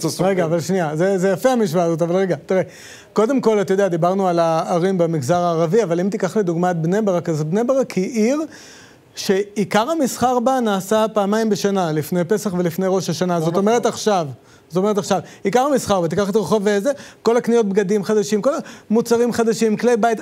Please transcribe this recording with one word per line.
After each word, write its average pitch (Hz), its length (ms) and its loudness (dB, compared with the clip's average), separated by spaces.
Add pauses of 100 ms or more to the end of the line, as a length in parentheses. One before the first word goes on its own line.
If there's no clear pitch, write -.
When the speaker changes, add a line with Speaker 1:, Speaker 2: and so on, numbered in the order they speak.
Speaker 1:
סוגרים. 165 300 -2
Speaker 2:
רגע, 180 140 0
אבל 165 160 0
שנייה, 165 360 -2
זה, 190 220 2
זה 185 100 2
יפה 196 220 2
המשוואה 185 340 0
הזאת, 170 180 0
אבל 170 140 0
רגע, 185 200 0 (100)
תראה, 190 160 0 (500)
קודם 233 280 2
כל, 214 200 2
אתה 190 140 -2
יודע, 196 140 2
דיברנו 180 400 0
על 175 100 2
הערים 175 600 0
במגזר 165 400 0
הערבי, 170 440 2
אבל 170 180 -2
אם 190 100 0
תיקח 196 260 -4
לדוגמה 180 340 0
את 170 120 -2
בני 180 200 0
ברק, 175 260 0
אז 156 160 -2
בני 190 200 0
ברק 262 280 0
היא - 220 -2
עיר 240 260 2 (760)
שעיקר 208 760 -2
המסחר 254 500 0
בה 262 200 0
נעשה 214 540 0
פעמיים 214 360 0
בשנה, 190 420 0
לפני 156 320 -2
פסח 208 340 -2
ולפני 180 300 -2
ראש 185 220 0
השנה. 175 240 -2
Speaker 1:
לא 170 60 0
Speaker 2:
זאת 160 120 0
Speaker 1:
נכון. 196 160 2
Speaker 2:
אומרת 240 180 2
עכשיו, 196 400 0 (420)
זאת 160 80 -6
אומרת 196 220 0
עכשיו, 190 200 0 (260)
עיקר 202 160 2
המסחר, 254 400 0
ותיקח 175 300 -2
את 202 60 -2
רחוב 208 280 0
וזה, 208 260 2 (320)
כל 233 140 2
הקניות 233 300 2
בגדים 196 380 0
חדשים, 208 380 0
כל 254 80 2 (400)
המוצרים 233 420 2
חדשים, 226 440 0
כלי 240 200 2
בית, 226 260 0